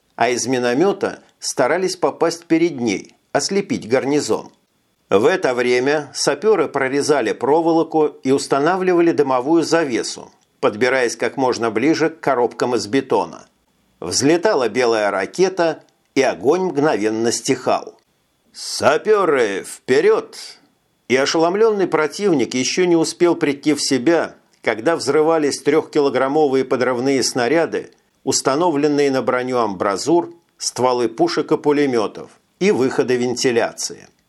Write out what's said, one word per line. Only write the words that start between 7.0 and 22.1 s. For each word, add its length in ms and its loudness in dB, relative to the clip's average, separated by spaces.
проволоку 720 2
и 260 -4
устанавливали 800 0
дымовую 520 2
завесу, 680 -4
подбираясь 540 0
как 220 -4
можно 320 0
ближе 400 0
к 120 -18
коробкам 520 0
из 140 -2
бетона. 580 -2
Взлетала 680 0
белая 440 0
ракета, 720 -2
и 80 4
огонь 400 0
мгновенно 680 0
стихал. 680 -4
«Саперы, 1120 0
вперед!» 760 0
И 80 2
ошеломленный 720 2
противник 680 0